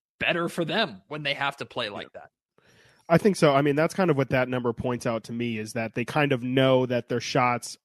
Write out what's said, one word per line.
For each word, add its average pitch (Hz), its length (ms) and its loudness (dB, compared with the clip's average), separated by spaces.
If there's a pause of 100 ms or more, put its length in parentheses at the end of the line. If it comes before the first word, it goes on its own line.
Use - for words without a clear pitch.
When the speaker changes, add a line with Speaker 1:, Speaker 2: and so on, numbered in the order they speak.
(200)
Speaker 1:
better 165 300 -2
for 170 160 -4
them 156 420 -4
when 151 140 -10
they 143 140 -4
have 139 220 -4
to 127 80 -10
play 117 240 -6
like 85 260 -12
Speaker 2:
Yeah. 85 60 -16
Speaker 1:
that. 73 100 -20 (760)
Speaker 2:
I 170 120 6
think 196 160 2
so. 151 180 4
I 139 80 6
mean, 143 140 2
that's 160 180 0
kind 185 160 0
of 143 80 2
what 135 120 0
that 127 200 0
number 123 240 -2
points 123 320 -4
out 113 200 -2
to - 80 -12
me, 117 260 -4
is 107 140 -10
that 113 200 -6
they 123 100 -4
kind 143 280 0
of 127 100 0
know 127 460 4
that 120 220 -2
their 120 120 -2
shots 123 640 0